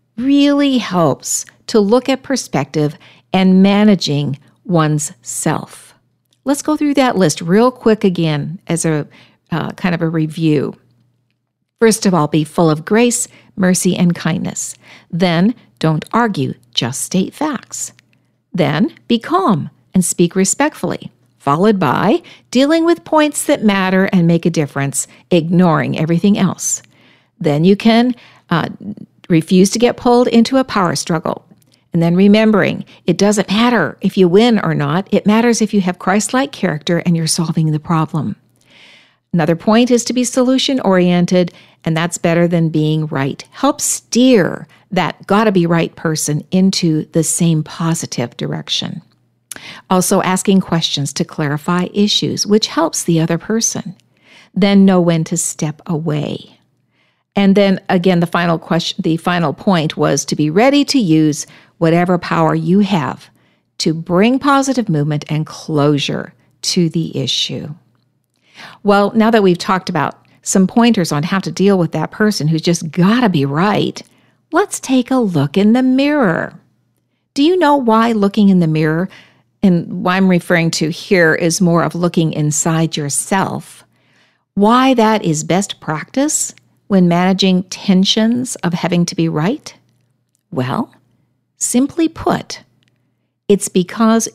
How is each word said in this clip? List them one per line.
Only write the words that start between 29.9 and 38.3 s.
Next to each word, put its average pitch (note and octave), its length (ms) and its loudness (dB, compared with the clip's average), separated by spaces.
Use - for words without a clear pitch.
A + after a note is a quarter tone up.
pulled A#3+ 320 2
into A#3 300 2
a C4 80 2
power F#3 300 -2
struggle. - 500 -4
And E3 80 0
then E3+ 140 2
remembering, G3+ 720 4
it E3+ 120 0
doesn't G3+ 320 0
matter G#3+ 520 0
if F#3+ 160 -2
you F#3 100 6
win G#3+ 320 4
or D#3+ 140 -2
not. D3 380 -2
It G#3 140 0
matters A3+ 360 2
if G#3+ 120 0
you G#3 80 2
have F3 180 -4
Christ-like B3+ 520 -2
character E3+ 540 -4
and E3+ 120 2
you're D#3+ 100 -2
solving D#3+ 440 0
the D3+ 80 -2
problem. D#3 560 -4